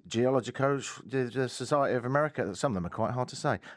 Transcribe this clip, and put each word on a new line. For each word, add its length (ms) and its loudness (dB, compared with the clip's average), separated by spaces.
Geologico, 760 2
the, 200 -2
the 240 -2
Society 440 2
of 120 0
America, 500 0
some 160 0
of 40 -2
them 100 -2
are 100 -6
quite 160 0
hard 160 -2
to 80 -14
say, 240 -2